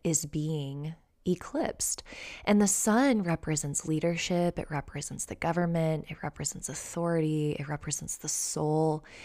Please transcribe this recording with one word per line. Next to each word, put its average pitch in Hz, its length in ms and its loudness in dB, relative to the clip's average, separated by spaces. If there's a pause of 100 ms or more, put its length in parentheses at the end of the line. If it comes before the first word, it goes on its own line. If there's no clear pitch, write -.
is 160 220 2
being 151 680 -4 (320)
eclipsed. - 760 -2 (440)
And 208 160 8
the 208 40 6
sun 226 560 4
represents 156 640 -2
leadership, 170 720 0
it - 120 -6
represents 143 560 -6
the - 80 -8
government, 165 720 0
it - 140 -12
represents - 480 -6
authority, 156 880 0
it 139 100 -6
represents 147 480 -6
the 151 140 -8
soul. 156 760 0 (200)